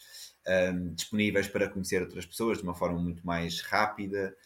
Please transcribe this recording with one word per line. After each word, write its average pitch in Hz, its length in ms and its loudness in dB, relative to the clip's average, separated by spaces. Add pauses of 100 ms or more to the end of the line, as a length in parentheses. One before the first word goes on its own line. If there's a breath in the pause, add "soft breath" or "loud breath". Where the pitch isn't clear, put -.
(720 loud breath)
hum, 87 200 -2
disponíveis 101 540 2
para 98 220 2
conhecer 92 320 0
outras 90 240 -6
pessoas 113 320 0
de 90 60 -8
uma 87 100 -4
forma 87 260 0
muito 85 260 -2
mais 85 360 -2
rápida, 101 720 0 (100)